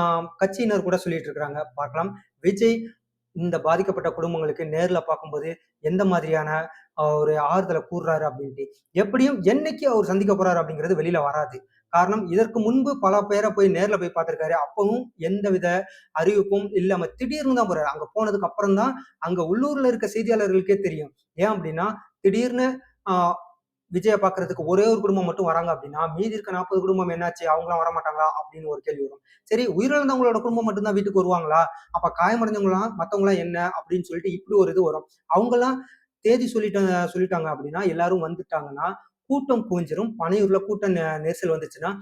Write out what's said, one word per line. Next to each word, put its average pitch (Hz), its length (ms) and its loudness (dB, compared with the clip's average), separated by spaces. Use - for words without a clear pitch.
கட்சியினர் 196 460 0
கூட 180 140 0
சொல்லிட்டு 165 300 -6
இருக்கிறாங்க. 147 320 -8
பார்க்கலாம் 147 360 -6
விஜய் 208 380 2
இந்த 170 260 -2
பாதிக்கப்பட்ட 180 500 0
குடும்பங்களுக்கு 165 520 -4
நேர்ல 165 380 0
பார்க்கும்போது 151 480 -6
எந்த 180 260 0
மாதிரியான, 160 440 0
ஆ, 151 180 2
ஒரு 151 240 2
ஆறுதலை 165 420 0
கூறுறாரு 160 440 -2
அப்படின்ட்டு. 139 400 -8
எப்படியும் 247 500 2
என்னைக்கு 285 440 0
அவர் 226 200 4
சந்திக்க 196 280 2
போறாரு 185 280 2
அப்படிங்கிறது 160 380 -2
வெளியில 165 240 0
வராது. 143 360 -4
காரணம் 190 340 2
இதற்கு 226 320 0
முன்பு 254 400 2
பல 196 220 4
பேரை 208 300 0
போய் 196 180 4
நேர்ல 185 300 2
போய் 175 160 -6
பார்த்திருக்காரு. 160 400 -2
அப்பவும் 208 480 0
எந்தவித 185 500 0
அறிவிப்பும் 196 600 2
இல்லாம 180 360 0
திடீர்னு 262 480 -2
தான் 226 140 2
போறாரு. 156 240 0
அங்க 151 200 -10
போனதுக்கு 202 360 0
அப்புறம் 196 260 2
தான் 240 180 2
அங்க 180 220 -2
உள்ளூர்ல 262 440 0
இருக்க 233 220 0
செய்தியாளர்களுக்கே 202 720 2
தெரியும். 160 340 -6
ஏன் 190 160 2
அப்படின்னா 165 380 -4
திடீர்னு, 240 460 2
ஆ, 190 40 0
விஜயை 190 260 2
பார்க்கறதுக்கு 185 480 -2
ஒரே 185 220 4
ஒரு 226 140 4
குடும்பம் 196 240 2
மட்டும் 170 200 -2
வராங்க 170 260 0
அப்படின்னா 147 300 -6
மீதி 208 200 -2
இருக்க 208 180 -8
நாற்பது 185 300 -2
குடும்பம் 185 280 0
என்னாச்சு, 170 360 -4
அவங்களாம் 165 360 0
வரமாட்டாங்களா 156 500 -2
அப்படின்னு 156 360 -10
ஒரு 147 140 -6
கேள்வி 147 220 -6
வரும். 135 180 -8
சரி 226 240 0
உயிரிழந்தவங்களோட 254 760 2
குடும்பம் 233 240 -2
மட்டும்தான் 208 280 0
வீட்டுக்கு 196 280 2
வருவாங்களா, 165 400 2
அப்ப 170 240 2
காயமடைஞ்சவங்களாம் 208 800 0
மத்தவங்களாம் 196 400 2
என்ன 170 200 -4
அப்படின்னு 180 340 -2
சொல்லிட்டு 170 300 -6
இப்படி 196 260 -2
ஒரு 185 140 6
இது 185 120 2
வரும். 156 240 -2
அவங்கெல்லாம் 240 480 2
தேதி 233 280 4
சொல்லிட்டாங்க, 196 400 0
சொல்லிட்டாங்க 180 420 -2
அப்படின்னா 151 400 -6
எல்லாரும் 175 360 0
வந்துட்டாங்கன்னா 156 640 -6
கூட்டம் 262 440 0
குவிஞ்சிரும். 175 500 -2
பனையூர்ல 190 460 2
கூட்ட 208 220 -2
நெ-, 160 320 0
நெரிசல் 160 360 -2
வந்துச்சுன்னா 156 360 -8